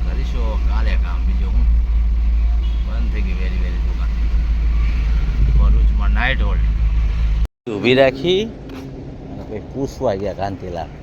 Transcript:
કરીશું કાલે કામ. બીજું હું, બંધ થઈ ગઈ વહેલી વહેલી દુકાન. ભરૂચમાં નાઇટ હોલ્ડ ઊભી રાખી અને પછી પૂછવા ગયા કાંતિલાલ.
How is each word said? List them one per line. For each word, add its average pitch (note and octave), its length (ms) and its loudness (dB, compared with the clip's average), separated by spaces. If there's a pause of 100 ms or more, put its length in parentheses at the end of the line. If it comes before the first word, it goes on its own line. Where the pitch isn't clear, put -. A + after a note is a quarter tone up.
કરીશું - 500 -2 (160)
કાલે - 240 0 (120)
કામ. - 220 -2
બીજું - 280 0
હું, - 100 4 (1200)
બંધ - 280 -2
થઈ A2 120 0
ગઈ F#2 140 -2
વહેલી F#2 240 -2
વહેલી F2+ 240 -2
દુકાન. - 240 -2 (1500)
ભરૂચમાં - 640 4
નાઇટ B2+ 300 2
હોલ્ડ G2+ 140 2 (1080)
ઊભી A2 300 2
રાખી C3+ 380 0 (920)
અને - 180 -14
પછી G#2+ 240 -12
પૂછવા B2+ 500 -4
ગયા F2+ 200 -8
કાંતિલાલ. F2 480 -8 (120)